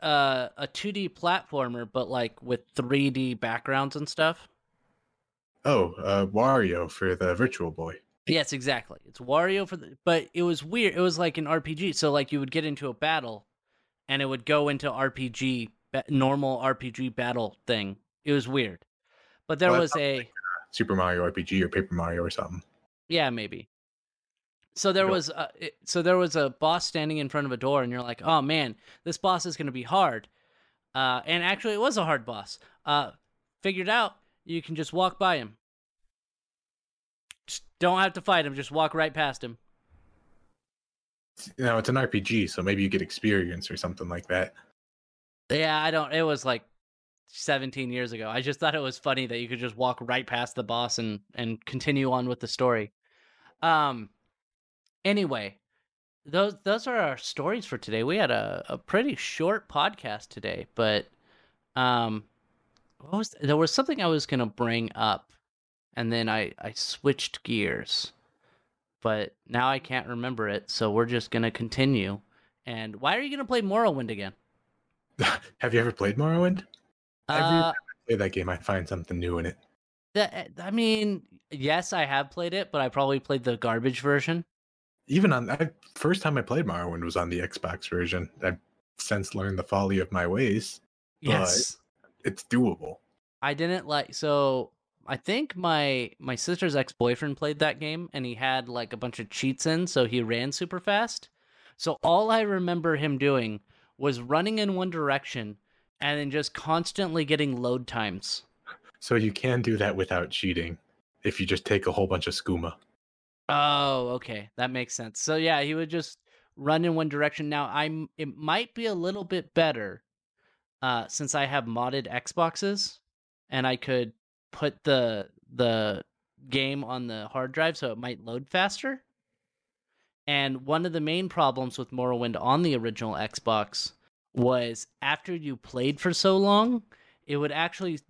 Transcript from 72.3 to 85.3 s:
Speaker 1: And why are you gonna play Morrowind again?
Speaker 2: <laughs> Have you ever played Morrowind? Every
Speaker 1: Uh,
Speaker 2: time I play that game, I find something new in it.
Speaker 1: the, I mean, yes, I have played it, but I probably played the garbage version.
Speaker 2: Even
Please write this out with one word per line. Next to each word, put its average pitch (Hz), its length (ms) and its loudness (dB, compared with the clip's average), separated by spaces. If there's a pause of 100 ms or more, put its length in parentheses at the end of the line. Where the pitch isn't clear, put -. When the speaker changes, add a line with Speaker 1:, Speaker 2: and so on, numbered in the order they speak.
Speaker 1:
And 110 320 -10
why 147 200 0
are 254 40 -2
you 285 100 -6
gonna 277 140 -6
play 240 160 0
Morrowind 190 500 2
again? 98 220 -8 (840)
Speaker 2:
<laughs> - 400 -2
Have 117 160 0
you 117 80 6
ever 117 100 2
played 104 260 0
Morrowind? 170 480 2 (640)
Every 160 280 4
Speaker 1:
Uh, 165 40 6
Speaker 2:
time 165 120 2
I - 340 -12
play 117 100 2
that 98 140 2
game, 90 180 -2
I 87 80 -2
find 92 300 -2
something 87 320 -6
new 87 180 -2
in 82 80 -2
it. - 120 -4 (560)
Speaker 1:
the, 202 360 -2 (120)
I 185 100 -8
mean, 214 520 2 (280)
yes, 151 420 0
I 165 120 2
have 139 260 0
played 175 220 -4
it, 190 180 -4
but 147 100 2
I 127 80 0
probably 139 300 2
played 131 240 -2
the 120 140 0
garbage 120 440 0
version. 143 420 2 (640)
Speaker 2:
Even 170 260 6